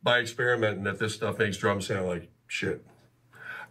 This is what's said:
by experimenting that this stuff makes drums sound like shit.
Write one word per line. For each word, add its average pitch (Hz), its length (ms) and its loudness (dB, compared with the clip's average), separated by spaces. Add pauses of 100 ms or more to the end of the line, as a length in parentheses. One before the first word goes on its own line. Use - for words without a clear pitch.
by 120 160 6
experimenting 113 640 0
that 101 160 -2
this 107 160 -2
stuff 101 240 -2
makes 104 180 2
drums 98 300 2
sound 95 220 0
like 87 200 -4 (200)
shit. - 360 -4 (880)